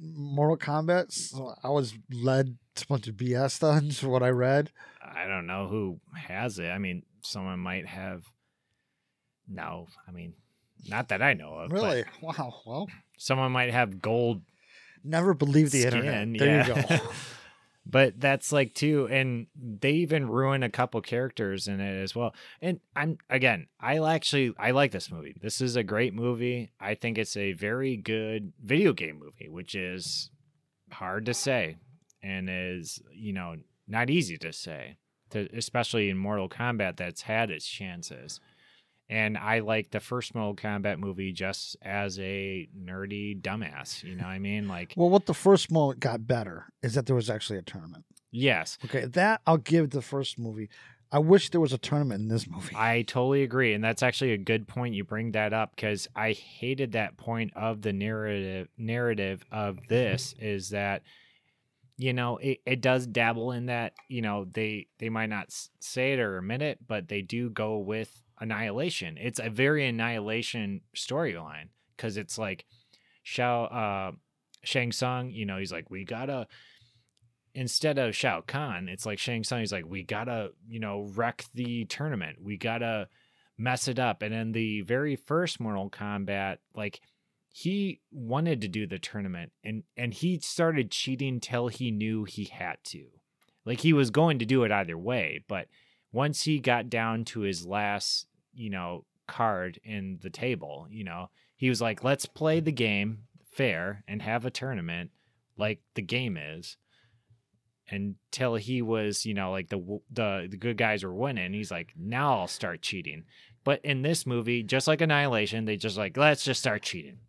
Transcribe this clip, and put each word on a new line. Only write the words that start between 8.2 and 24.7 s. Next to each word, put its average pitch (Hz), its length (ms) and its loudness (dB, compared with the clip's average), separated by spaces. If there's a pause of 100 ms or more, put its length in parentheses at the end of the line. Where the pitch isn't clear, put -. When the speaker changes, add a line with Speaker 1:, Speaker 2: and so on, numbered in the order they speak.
Speaker 2:
no, 85 400 -8 (200)
I 90 40 -16
mean, 85 220 -12 (540)
not 117 200 -4
that 101 140 -2
I 135 120 4
know 78 200 -8
of, 82 240 -8
but 185 200 2
Speaker 1:
Really? 113 60 0 (180)
Wow, 151 320 -6 (120)
well. 139 220 -6 (300)
Speaker 2:
someone 131 340 0
might 123 200 2
have 104 280 2
gold 113 420 2 (600)
Speaker 1:
Never 165 320 4
believe 143 360 8
the 135 120 6
Speaker 2:
skin, 120 60 6
Speaker 1:
internet. 117 500 2
There 139 100 8
you 147 140 8
Speaker 2:
yeah. - 20 4
Speaker 1:
go. 127 240 4
Speaker 2:
<laughs> 160 100 6 (880)
But 123 320 6
that's, 135 320 2
like, 139 240 4
too, 147 360 4
and 131 440 2
they 127 380 0
even 156 340 4
ruin 131 360 2
a 117 80 0
couple 123 320 0
characters 113 640 -2
in 98 120 -2
it 98 220 -2
as 95 140 -6
well. 120 180 0 (280)
And 175 180 -2 (160)
I'm, 151 220 -2 (100)
again, 123 380 4 (120)
I 131 200 0
actually, 147 600 2
I 110 120 2